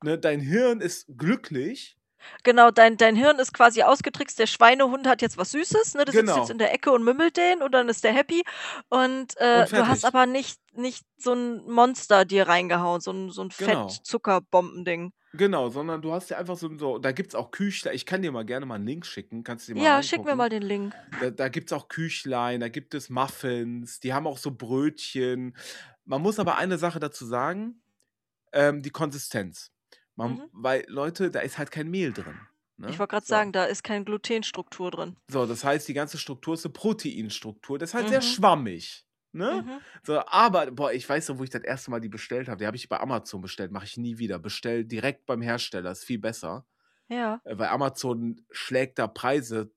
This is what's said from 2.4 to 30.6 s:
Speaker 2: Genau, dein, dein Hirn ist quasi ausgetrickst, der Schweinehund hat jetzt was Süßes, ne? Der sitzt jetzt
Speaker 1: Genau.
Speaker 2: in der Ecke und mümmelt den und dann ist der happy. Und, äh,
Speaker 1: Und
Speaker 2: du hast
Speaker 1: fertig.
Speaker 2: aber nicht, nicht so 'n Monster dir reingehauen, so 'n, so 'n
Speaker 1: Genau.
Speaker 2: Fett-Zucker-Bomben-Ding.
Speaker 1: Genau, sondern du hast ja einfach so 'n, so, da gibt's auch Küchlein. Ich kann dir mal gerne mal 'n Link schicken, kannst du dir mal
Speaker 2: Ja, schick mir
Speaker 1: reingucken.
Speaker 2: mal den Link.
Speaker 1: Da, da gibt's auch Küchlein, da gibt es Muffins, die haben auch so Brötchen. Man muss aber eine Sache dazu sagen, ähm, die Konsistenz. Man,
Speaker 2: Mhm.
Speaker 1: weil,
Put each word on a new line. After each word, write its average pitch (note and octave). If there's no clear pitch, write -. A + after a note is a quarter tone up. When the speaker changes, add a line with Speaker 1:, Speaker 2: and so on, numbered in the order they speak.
Speaker 2:
Genau, A#3
dein, A3+
dein A3+
Hirn C#4
ist B3+
quasi A#3
ausgetrickst, -
der A3
Schweinehund C4
hat B3
jetzt A#3
was F#3
Süßes, F#4+
ne? C#4+
Der C#4
sitzt A3
jetzt A#3
Speaker 1:
Genau. -
Speaker 2:
in A3+
der A3+
Ecke -
und A#3+
mümmelt C4+
den F4
und C4+
dann B3
ist A3+
der A3
happy. C#4+
Und, B3+
äh, A#3+
Speaker 1:
Und -
Speaker 2:
du A3
hast B3+
Speaker 1:
fertig. -
Speaker 2:
aber B3+
nicht, B3+
nicht B3
so B3
'n A#3+
Monster A#3
dir F#3+
reingehauen, F3
so F#3+
'n, F#3+
so F#3+
'n F#3+
Speaker 1:
Genau. A#2
Speaker 2:
Fett-Zucker-Bomben-Ding. F3+
Speaker 1:
Genau, E3
sondern D3+
du D#3+
hast F3+
ja -
einfach F3+
so E3
'n, D#3
so, C3+
da C3
gibt's D#3
auch A#2
Küchlein. -
Ich C3
kann F#3+
dir E3+
mal A2+
gerne B2+
mal B2
'n G2+
Link D#3
schicken, A2+
kannst A#2+
du A#2+
dir A2
mal D4+
Speaker 2:
Ja, C#4
schick E4
mir D4
Speaker 1:
reingucken. -
Speaker 2:
mal B3
den A3
Link. G3+
Speaker 1:
Da, -
da C3
gibt's D#3
auch D3
Küchlein, B2
da A#2
gibt C3+
es C#3+
Muffins, A#2+
die B2+
haben D3
auch C#3
so C#3+
Brötchen. B2+
Man C#3
muss G#3+
aber F3
eine F3+
Sache E3
dazu C#3+
sagen, F3
ähm, C#3+
die C#3
Konsistenz. C3+
Man, B2
Speaker 2:
Mhm. C#4+
Speaker 1:
weil, B2+